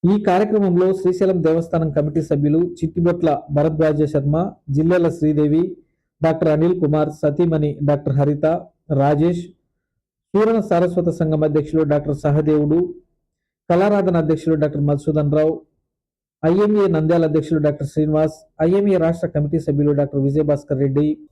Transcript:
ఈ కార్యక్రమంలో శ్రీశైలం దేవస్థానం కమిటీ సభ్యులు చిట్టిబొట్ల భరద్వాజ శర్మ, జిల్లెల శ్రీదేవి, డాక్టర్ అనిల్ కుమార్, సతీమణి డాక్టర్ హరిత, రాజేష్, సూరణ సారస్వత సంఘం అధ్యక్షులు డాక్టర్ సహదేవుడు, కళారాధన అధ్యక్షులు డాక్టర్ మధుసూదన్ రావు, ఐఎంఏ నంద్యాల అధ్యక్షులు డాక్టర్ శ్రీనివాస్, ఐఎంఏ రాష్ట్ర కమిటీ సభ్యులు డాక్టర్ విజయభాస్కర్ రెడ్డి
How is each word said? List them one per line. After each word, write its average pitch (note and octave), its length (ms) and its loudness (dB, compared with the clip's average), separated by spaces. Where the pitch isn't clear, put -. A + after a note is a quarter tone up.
ఈ F#3 200 4
కార్యక్రమంలో F#3+ 680 2
శ్రీశైలం F#3 500 0
దేవస్థానం D#3+ 480 0
కమిటీ D3+ 320 -2
సభ్యులు D3+ 360 0
చిట్టిబొట్ల E3 500 -2
భరద్వాజ D3+ 540 0
శర్మ, D3 460 -2
జిల్లెల E3 380 2
శ్రీదేవి, D3+ 540 0
డాక్టర్ D#3+ 320 0
అనిల్ E3 280 0
కుమార్, D3+ 300 0
సతీమణి D3+ 600 -2
డాక్టర్ C#3+ 360 -2
హరిత, D3 280 0
రాజేష్, D3 500 0
సూరణ A3 260 2
సారస్వత F3 480 0
సంఘం D#3 360 -2
అధ్యక్షులు D3+ 380 0
డాక్టర్ D3 340 -2
సహదేవుడు, D3+ 600 0
కళారాధన F#3 460 2
అధ్యక్షులు D#3+ 380 0
డాక్టర్ D3 340 -2
మధుసూదన్ D3 480 0
రావు, D#3 180 2
ఐఎంఏ G3+ 440 2
నంద్యాల E3 380 2
అధ్యక్షులు D#3 340 0
డాక్టర్ D3 340 -2
శ్రీనివాస్, D#3 460 0
ఐఎంఏ G3 340 2
రాష్ట్ర E3+ 300 0
కమిటీ D3 320 -2
సభ్యులు D3 340 0
డాక్టర్ C#3 280 -2
విజయభాస్కర్ C#3+ 580 -2
రెడ్డి C#3 300 0